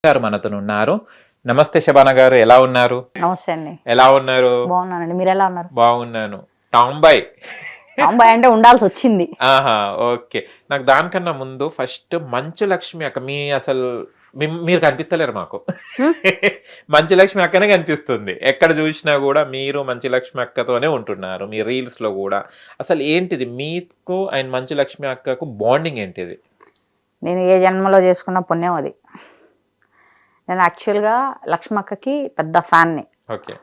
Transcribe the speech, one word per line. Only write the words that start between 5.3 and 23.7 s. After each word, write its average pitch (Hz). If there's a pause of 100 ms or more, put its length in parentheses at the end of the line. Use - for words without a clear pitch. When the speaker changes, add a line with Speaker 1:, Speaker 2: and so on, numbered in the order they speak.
Speaker 2:
ఉన్నారు? 175
Speaker 1:
బాగున్నాను. 117 (300)
టాంబాయ్. 135 (760)
Speaker 2:
టాంబాయ్ 226
అంటే 240
ఉండాల్సి 233
వచ్చింది. 190
Speaker 1:
ఆహా, 123 (180)
ఓకే. 117 (240)
నాకు 139
దానికన్నా 170
ముందు 131
ఫస్ట్ -
మంచు 147
లక్ష్మి 175
అక్క, 135
మీ 143
అసలు 127 (300)
మీ-, 160
మీరు 175
కనిపిస్తలేరు 147
మాకు. 95 (100)
Speaker 2:
హ్మ్? 294 (100)
Speaker 1:
<laughs> -
మంచు 160
లక్ష్మి 190
అక్కనే 180
కనిపిస్తుంది. 147
ఎక్కడ 156
చూసినా 156
కూడా 139
మీరు 135
మంచు 127
లక్ష్మి 127
అక్కతోనే 123
ఉంటున్నారు, 98
మీ 107
రీల్స్‌లో 120
కూడా. 98 (360)
అసలు 151
ఏంటిది 160
మీకు 175 (100)